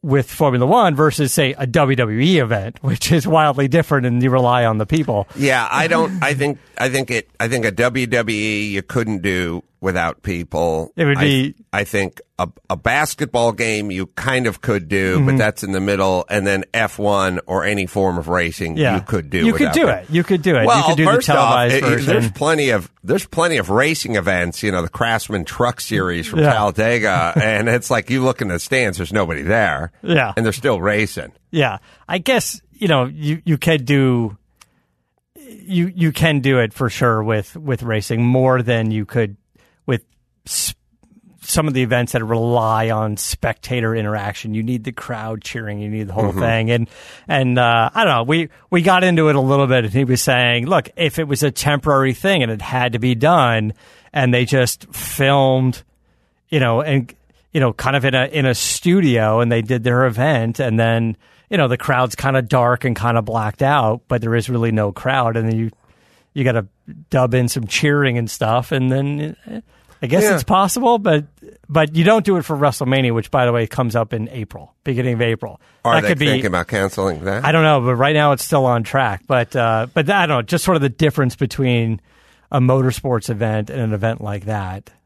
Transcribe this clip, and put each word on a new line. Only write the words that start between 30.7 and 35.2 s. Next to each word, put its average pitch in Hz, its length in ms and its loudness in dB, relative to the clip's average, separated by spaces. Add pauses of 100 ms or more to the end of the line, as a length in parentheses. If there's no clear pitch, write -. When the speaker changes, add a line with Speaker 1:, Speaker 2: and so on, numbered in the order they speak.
Speaker 2:
racing. 101 540 -2 (180)
Speaker 1:
Yeah. 127 280 -2 (280)
I 180 120 -4
guess, - 420 -2 (100)
you 214 160 -4
know, 139 160 2
you, 151 400 -4
you 160 140 0
could 156 260 0
do, 123 540 0 (1000)